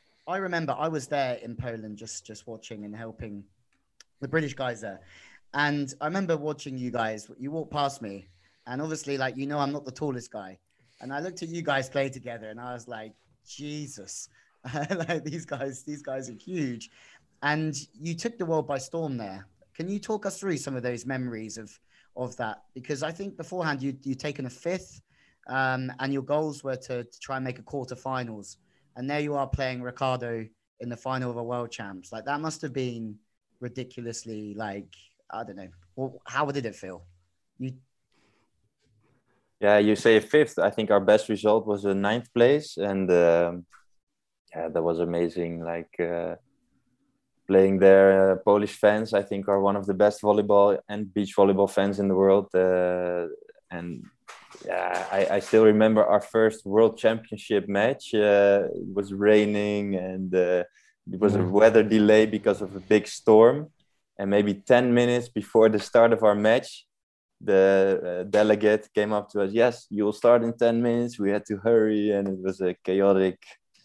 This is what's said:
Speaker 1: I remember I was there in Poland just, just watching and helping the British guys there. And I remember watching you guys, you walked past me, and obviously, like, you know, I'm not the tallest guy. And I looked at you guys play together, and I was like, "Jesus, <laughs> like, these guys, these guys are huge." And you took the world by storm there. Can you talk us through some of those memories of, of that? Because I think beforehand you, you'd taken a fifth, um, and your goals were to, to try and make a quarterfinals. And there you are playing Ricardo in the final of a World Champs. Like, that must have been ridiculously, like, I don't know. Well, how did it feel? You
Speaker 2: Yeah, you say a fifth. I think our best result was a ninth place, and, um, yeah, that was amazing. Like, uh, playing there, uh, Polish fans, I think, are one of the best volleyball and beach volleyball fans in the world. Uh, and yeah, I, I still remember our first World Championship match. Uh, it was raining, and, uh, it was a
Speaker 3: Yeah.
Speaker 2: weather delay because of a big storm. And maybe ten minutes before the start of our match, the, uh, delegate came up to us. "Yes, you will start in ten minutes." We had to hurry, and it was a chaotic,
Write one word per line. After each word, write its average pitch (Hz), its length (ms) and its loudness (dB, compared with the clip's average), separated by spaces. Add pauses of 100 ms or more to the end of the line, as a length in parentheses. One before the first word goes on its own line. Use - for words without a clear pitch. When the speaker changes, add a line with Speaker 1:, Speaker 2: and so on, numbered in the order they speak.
(280)
Speaker 1:
I 180 80 -6
remember 170 420 -6
I 156 100 -4
was 151 200 -8
there 135 280 -4
in 117 200 -14
Poland 113 400 -12
just, - 300 -18
just 104 200 -20
watching 107 380 -16
and 104 100 -14
helping 107 500 -16 (760)
the 135 80 -12
British 147 260 -2
guys 120 280 -8
there. 98 180 -12 (540)
And 143 460 -2
I - 60 -8
remember 170 300 -4
watching 147 400 -10
you 123 140 -8
guys, 110 480 -6
you 135 120 -12
walked 156 220 -10
past 143 300 -4
me, 98 260 -14 (380)
and 131 160 -10
obviously, 156 340 -8
like, 131 220 -6
you 139 80 -8
know, 147 120 -6
I'm 139 140 -4
not 143 140 -12
the 131 40 -16
tallest 131 400 -10
guy. 98 280 -16 (420)
And 135 140 -14
I 143 60 -8
looked 175 220 -12
at 165 60 -12
you 165 140 -10
guys 135 260 -4
play 135 220 -4
together, 117 400 -14
and 113 100 -16
I 123 140 -12
was 117 140 -16
like, 110 260 -14 (320)
"Jesus, 147 840 -14 (360)
<laughs> 127 100 -12 (340)
like, 160 160 -6
these 156 220 -10
guys, 139 360 -10
these 147 200 -14
guys 131 260 -10
are 120 60 -16
huge." 127 560 -8 (520)
And 151 320 -2 (240)
you 165 160 -8
took 233 220 -10
the 185 80 -6
world 160 240 -4
by 139 100 -6
storm 147 380 -8
there. 98 300 -12 (280)
Can 170 140 -10
you 202 100 -6
talk 208 280 -8
us 190 120 -10
through 180 200 -6
some 135 180 -10
of 120 60 -10
those 120 240 -6
memories 120 500 -8
of, 110 200 -18 (400)
of 123 200 -10
that? 110 280 -8 (100)
Because 135 280 -10
I 160 100 -6
think 190 260 -14
beforehand 160 440 -6
you, 135 200 -6
you'd 135 180 -8
taken 143 260 -10
a 120 40 -12
fifth, 180 500 -10 (480)
um, 131 520 -4
and 135 120 -4
your 139 100 -4
goals 147 420 -4
were 131 120 -6
to, 123 280 -10
to - 160 -20
try 135 160 -10
and 131 80 -8
make 127 160 -10
a - 20 -20
quarterfinals. 123 920 -10 (400)
And 127 120 -10
there 147 120 -4
you 147 140 -4
are 139 120 -4
playing 127 360 -6
Ricardo 120 640 -6 (360)
in 120 80 -12
the 120 80 -10
final 127 340 -6
of 117 60 -10
a 120 60 -8
World 120 280 -8
Champs. 98 420 -16
Like, 113 120 -14
that 143 160 -6
must 156 220 -10
have 143 100 -10
been 117 440 -8 (440)
ridiculously, 117 920 -12
like, 101 340 -10 (420)
I 113 140 -10
don't 101 120 -16
know. 95 120 -18 (280)
Well, 131 280 -10
how 143 220 -4
did 139 200 -6
it 104 80 -10
feel? 92 300 -16 (540)
You 131 160 -10 (1900)
Speaker 2:
Yeah, 104 180 6
you 104 180 4
say 110 200 6
a 104 40 6
fifth. 151 380 2
I 92 120 2
think 110 200 -2
our 101 100 4
best 104 280 4
result 107 380 2
was 104 180 -4
a 98 100 2
ninth 104 400 -2
place, 135 420 2
and, 98 340 -2
um, 87 560 2 (880)
yeah, 82 140 -6
that 82 140 -4
was 82 180 -2
amazing. 85 640 -4
Like, 82 340 -10
uh, 85 380 -6 (1120)
playing 95 300 6
there, 98 540 8
uh, 92 40 2
Polish 101 400 2
fans, 107 380 2
I 101 80 2
think, 101 260 -6
are 98 120 2
one 98 160 2
of 95 100 -6
the 98 80 0
best 104 280 2
volleyball 101 560 4 (100)
and 104 260 -8
beach 101 220 -2
volleyball 98 340 4
fans 98 280 -2
in 98 100 0
the 95 60 2
world. 98 400 2
Uh, 90 720 0 (440)
and 85 340 -12 (600)
yeah, 90 460 -4
I, 98 260 0
I 101 40 0
still 110 240 4
remember 107 400 6
our 104 160 4
first 110 460 0
World 110 320 2
Championship 110 720 -2
match. 107 460 -2
Uh, 101 600 4
it 90 200 -10
was 98 180 -4
raining, 104 840 2
and, 92 380 -6
uh, 90 300 2 (460)
it 95 100 -10
was 101 140 4
a 98 40 0
Speaker 3:
Yeah. 92 60 2 (160)
Speaker 2:
weather 110 220 8
delay 107 440 6
because 104 360 -2
of 98 140 -10
a 95 40 -12
big 104 280 2
storm. 120 600 6 (480)
And 98 120 -4
maybe 101 240 2
ten 123 400 2
minutes 120 340 2
before - 400 4
the 107 100 2
start 117 340 4
of 113 100 0
our 104 120 4
match, 110 520 0 (540)
the, 98 640 4
uh, 90 280 -6
delegate 107 640 4
came 107 180 0
up 104 200 -2
to 104 100 0
us. 98 100 -2
"Yes, 120 380 0
you 104 160 -2
will 104 80 -2 (100)
start 120 180 6
in 117 140 -4
ten 117 260 2
minutes." 120 360 -2
We 98 120 0
had 101 160 -2
to 104 120 -6
hurry, 107 580 2
and 98 120 0
it 95 140 -6
was 92 200 -4
a 92 100 0 (100)
chaotic, 95 560 2 (460)